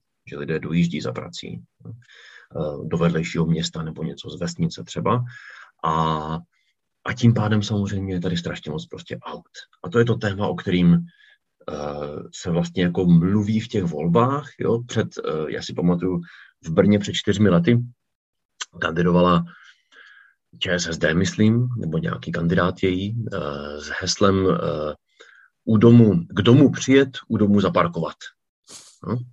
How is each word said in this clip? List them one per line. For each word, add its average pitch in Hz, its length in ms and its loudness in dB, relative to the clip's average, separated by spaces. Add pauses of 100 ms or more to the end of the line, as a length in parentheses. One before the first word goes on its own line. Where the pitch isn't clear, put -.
(260)
že 71 120 -14
lidé 78 200 -6
dojíždí 85 420 -2
za 62 120 -6
prací, - 500 -12 (220)
no, 110 80 -16
eh, - 960 -12
do 85 80 -2
vedlejšího 82 500 0
města 82 360 -4
nebo 78 200 -10
něco 71 280 -10
z 80 100 -14
vesnice 85 440 -6
třeba. 107 400 -4 (600)
A, 80 540 -2 (640)
a - 80 -6
tím 123 220 4
pádem 107 280 0
samozřejmě 98 520 -4
je 90 60 -4
tady 85 160 -4
strašně 78 340 -8
moc 78 160 -8
prostě - 360 -12
aut. - 300 -14 (300)
A 90 60 -10
to 101 100 0
je 117 60 4
to 117 100 2
téma, 101 320 -2
o 90 80 -2
kterým, 92 400 4
eh, 73 1300 -6 (120)
se - 160 -8
vlastně 85 320 -2
jako 87 240 0
mluví 101 540 4
v - 80 -6
těch 101 160 -2
volbách, 113 640 0 (100)
jo. 117 260 -2
Před, 110 200 -2 (120)
eh, 78 340 -4
já - 100 -8
si - 120 -10
pamatuju, 87 460 0 (440)
v 82 60 -8
Brně - 280 4
před 104 140 -4
čtyřmi 104 360 0
lety 90 300 4 (1040)
kandidovala 87 640 4 (1120)
Č 92 140 -4
S 87 140 -2
S 82 120 -6
D, 78 160 0
myslím, 107 540 2 (100)
nebo 82 200 -4
nějaký 82 340 -6
kandidát 87 500 0
její, 98 500 -2
eh, 73 480 -8
s - 200 -12
heslem, 95 460 2
eh, 80 480 -2 (680)
„U 113 120 2
domu, 107 520 8
k 95 140 -2
domu 127 280 8
přijet, 135 480 2 (100)
u 113 80 0
domu 101 240 4
zaparkovat“. 85 560 0 (920)
No, 117 100 -2 (140)